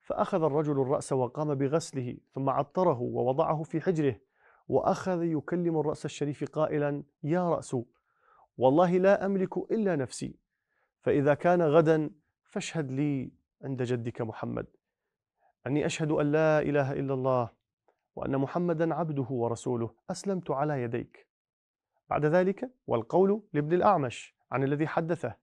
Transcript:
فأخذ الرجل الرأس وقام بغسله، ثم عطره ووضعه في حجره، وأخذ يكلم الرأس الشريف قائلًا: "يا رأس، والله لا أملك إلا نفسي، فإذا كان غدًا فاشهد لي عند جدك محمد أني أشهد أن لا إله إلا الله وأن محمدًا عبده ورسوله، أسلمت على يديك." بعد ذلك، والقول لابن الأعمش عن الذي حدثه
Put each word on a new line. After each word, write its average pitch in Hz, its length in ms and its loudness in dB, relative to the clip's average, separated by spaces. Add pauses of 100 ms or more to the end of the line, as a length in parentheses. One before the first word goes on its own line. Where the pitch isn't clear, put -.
فأخذ - 420 -2
الرجل 147 380 0
الرأس 135 320 -2
وقام 143 420 -2
بغسله، 135 600 -2 (180)
ثم 135 160 -2
عطره 143 500 0
ووضعه 131 600 0
في 160 180 -4
حجره، 151 360 0 (520)
وأخذ 175 540 0
يكلم 165 580 0
الرأس 151 240 -4
الشريف 143 400 -4
قائلًا: 147 580 0 (200)
"يا 175 260 0
رأس، 139 280 -2 (800)
والله 170 400 6
لا 190 280 6
أملك 190 300 -2
إلا 196 400 0
نفسي، 131 420 -6 (600)
فإذا 143 340 4
كان 175 280 2
غدًا 156 480 4 (340)
فاشهد 160 460 -6
لي 135 420 -2 (300)
عند 135 200 -6
جدك 120 380 -4
محمد 117 460 -6 (1000)
أني 147 200 0
أشهد 156 240 -2
أن 151 220 2
لا 156 280 4
إله 143 320 0
إلا 139 220 -4
الله 127 360 0 (680)
وأن 131 200 -4
محمدًا 165 580 -2
عبده 147 360 -4
ورسوله، 117 640 -2 (160)
أسلمت 185 400 -4
على 143 320 0
يديك." 117 440 -6 (840)
بعد 147 160 0
ذلك، 185 460 2 (160)
والقول 180 560 2 (100)
لابن 147 200 -2
الأعمش 180 640 0 (140)
عن 131 140 0
الذي 147 220 0
حدثه 160 560 -4